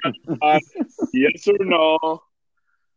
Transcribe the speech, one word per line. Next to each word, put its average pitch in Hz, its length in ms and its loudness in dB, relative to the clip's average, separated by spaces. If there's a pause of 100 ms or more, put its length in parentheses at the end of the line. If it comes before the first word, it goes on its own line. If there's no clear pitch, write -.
on 165 100 -4 (100)
the 165 120 -6
pod? 151 240 2 (520)
Yes 131 360 0
or 202 160 4
no? 160 580 0 (760)